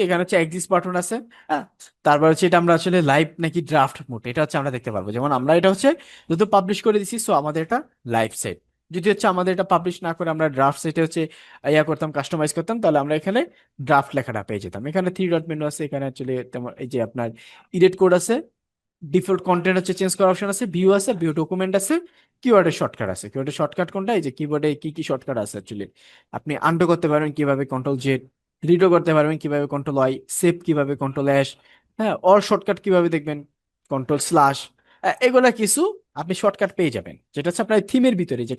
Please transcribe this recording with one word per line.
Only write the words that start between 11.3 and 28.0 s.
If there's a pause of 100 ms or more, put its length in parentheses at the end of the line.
ইয়া
করতাম,
কাস্টমাইজ
করতাম,
তাহলে
আমরা
এখানে (380)
ড্রাফট
লেখাটা
পেয়ে
যেতাম।
এখানে
থ্রি
ডট
মেনু
আছে,
এখানে
actually (180)
তেমন (120)
এই
যে
আপনার (460)
এডিট
কোড
আছে, (680)
ডিফল্ট
কনটেন্ট
হচ্ছে
চেঞ্জ
করার
অপশন
আছে, (100)
ভিউ
আছে, (100)
ভিউ
ডকুমেন্ট
আছে, (480)
কিওয়ার্ডের
শর্টকাট
আছে।
কিওয়ার্ডের
শর্টকাট
কোনটা?
এই
যে
কিবোর্ডে
কি
কি
শর্টকাট
আছে
actually। (460)
আপনি (140)
আনডু
করতে
পারবেন
কিভাবে, (100)
কন্ট্রোল